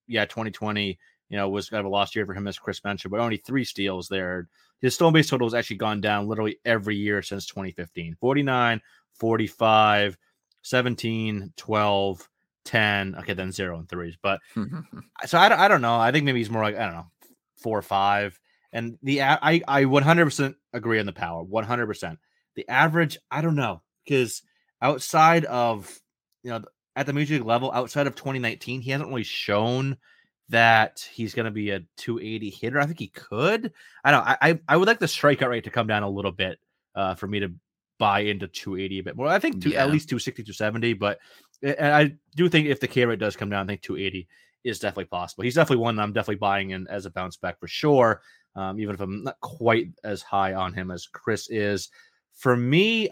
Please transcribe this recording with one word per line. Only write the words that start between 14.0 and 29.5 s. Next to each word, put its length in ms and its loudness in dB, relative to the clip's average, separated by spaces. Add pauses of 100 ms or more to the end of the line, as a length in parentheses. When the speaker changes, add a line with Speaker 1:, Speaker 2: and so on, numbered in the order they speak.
Speaker 1:
But 200 -2 (420)
Speaker 2:
<laughs> 440 -16
Speaker 1:
so 120 2
I, 260 8
I 40 8
don't 120 6
know. 180 2
I 120 4
think 160 2
maybe 140 0
he's 100 -4
more 140 0
like, 120 0
I 100 -2
don't 100 -8
know, 140 -16 (460)
four 220 -2
or 40 -4
five. 560 0 (340)
And 300 -8
the 180 0
a-, 200 4
I, 260 4
I 200 4
one 160 4
hundred 240 6
percent 300 -2 (180)
agree 260 0
on 60 -2
the 60 -6
power, 300 -8
one 220 -4
hundred 220 -2
percent. 320 -8 (380)
The 120 -10
average, 480 2 (140)
I 100 -6
don't 160 0
know, 240 -2 (260)
'cause 360 0 (400)
outside 640 4
of, 520 -2 (440)
you 80 -10
know, 120 -8 (340)
at 100 -2
the 80 -4
major 200 0
league 120 -2
level, 260 2
outside 340 0
of 100 -6
twenty 240 -6
nineteen, 420 -6
he 80 -6
hasn't 180 -4
really 140 -4
shown 720 0 (540)